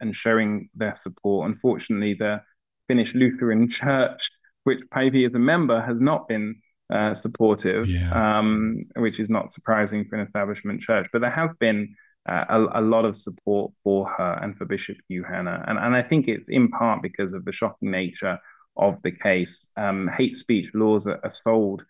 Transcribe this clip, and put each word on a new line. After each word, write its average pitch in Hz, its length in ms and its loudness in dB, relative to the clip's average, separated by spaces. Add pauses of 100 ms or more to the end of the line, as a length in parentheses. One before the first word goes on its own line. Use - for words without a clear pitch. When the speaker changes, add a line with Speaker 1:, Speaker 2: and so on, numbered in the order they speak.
Speaker 1:
and 107 160 -6
showing 110 580 0
their 107 200 -4
support. 95 560 -2
Unfortunately, 104 640 -2
the 104 260 -2 (480)
Finnish 120 240 2
Lutheran 123 560 4
Church, 135 600 0 (340)
which 131 140 2 (160)
Päivi 131 340 4
is 120 60 -4
a 120 40 2
member, 131 440 4
has 117 180 -2
not 147 280 2
been, 107 340 -4 (300)
uh, 107 220 0
supportive, 107 720 0
Speaker 2:
Yeah. 87 260 0
Speaker 1:
um, 107 720 2 (120)
which 117 240 0
is 104 100 -2
not - 220 -2
surprising 107 520 -2
for 107 120 -8
an 104 100 -4
establishment 101 540 -6
church. 104 320 0
But 117 80 0
there 123 100 0
have 156 280 -4
been, 104 360 0 (340)
uh, 90 200 -2
a, 110 320 2
a - 20 2
lot 113 220 4
of 104 120 -2
support 101 560 -2 (100)
for 98 240 2
her 90 360 -2
and 104 140 -8
for 101 80 -10
Bishop 98 320 -6 (140)
Juhana. 90 580 -6
And, - 100 -2
and 120 180 2
I 120 60 2
think 147 260 2
it's - 200 -4
in 123 200 4
part 117 340 0
because 92 300 -6
of 92 120 -10
the 92 80 -6
shocking 107 380 -4
nature 92 480 -4 (380)
of 98 260 2
the 92 100 -2
case. 90 540 -2 (100)
Um, 98 400 -2
hate - 180 0
speech - 400 0
laws 107 320 2
are, 101 160 -4
are - 80 -6
sold 107 600 0